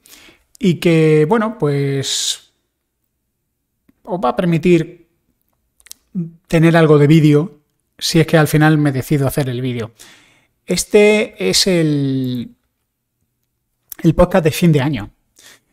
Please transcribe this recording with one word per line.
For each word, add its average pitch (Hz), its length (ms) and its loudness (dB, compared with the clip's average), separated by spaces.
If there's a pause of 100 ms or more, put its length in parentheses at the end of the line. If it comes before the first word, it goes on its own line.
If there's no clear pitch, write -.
(580)
y 185 160 0
que, 156 520 2
bueno, 220 320 -2
pues 139 920 -6 (1500)
os 185 200 -10
va 247 60 -2
a 240 80 -6
permitir 170 720 -2 (1400)
tener 165 280 2
algo 156 220 4
de 143 80 4
vídeo 151 540 2 (360)
si - 240 -2
es 156 60 2
que - 100 0
al 151 100 2
final 156 300 2
me 147 160 0
decido 135 340 -2
hacer 139 220 -4
el 123 140 -8
vídeo. 120 300 -8 (760)
Este 208 840 0
es 185 180 0
el, 135 920 -2 (1500)
el 160 120 2
podcast 180 300 0
de 156 60 0
fin 170 200 0
de 143 120 2
año, 123 300 -6 (600)